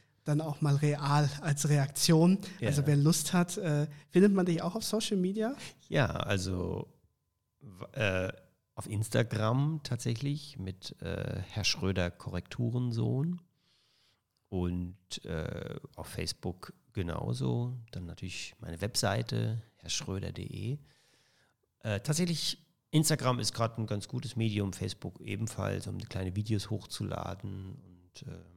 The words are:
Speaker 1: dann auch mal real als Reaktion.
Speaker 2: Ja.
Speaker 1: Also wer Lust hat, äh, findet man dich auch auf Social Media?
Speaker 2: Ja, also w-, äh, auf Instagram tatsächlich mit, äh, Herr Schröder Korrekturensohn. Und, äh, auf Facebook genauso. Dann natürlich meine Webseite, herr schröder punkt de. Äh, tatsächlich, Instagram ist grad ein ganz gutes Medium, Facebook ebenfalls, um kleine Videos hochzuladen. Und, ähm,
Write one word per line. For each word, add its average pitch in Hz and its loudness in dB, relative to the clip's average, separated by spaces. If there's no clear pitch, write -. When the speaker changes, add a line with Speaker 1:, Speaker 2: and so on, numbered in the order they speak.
Speaker 1:
dann 151 2
auch 156 -4
mal 143 6
real 143 4
als 147 0
Reaktion. 160 6
Speaker 2:
Ja. 113 2
Speaker 1:
Also 143 2
wer 147 6
Lust 151 4
hat, 175 2
äh, 151 2
findet 196 8
man 185 4
dich 170 2
auch 175 -2
auf 220 -4
Social 208 0
Media? 208 0
Speaker 2:
Ja, 131 4
also 90 -2
w-, 98 -14
äh, 95 2
auf - -10
Instagram 117 0
tatsächlich 123 -4
mit, 95 -10
äh, 90 -4
Herr 104 -4
Schröder 92 2
Korrekturensohn. 120 -2
Und, 90 -4
äh, - -6
auf - -10
Facebook - -8
genauso. 120 -2
Dann 90 -8
natürlich - -10
meine 85 -10
Webseite, 113 0
herr - -10
schröder 95 -4
punkt 92 -12
de. 98 -6
Äh, 104 -2
tatsächlich, 165 0
Instagram 143 4
ist 110 -2
grad 113 0
ein 110 -2
ganz 104 -4
gutes 127 -6
Medium, 104 0
Facebook - -8
ebenfalls, 98 -4
um 98 -6
kleine 92 -4
Videos 104 -2
hochzuladen. 95 -6
Und, 90 -20
ähm, 87 -12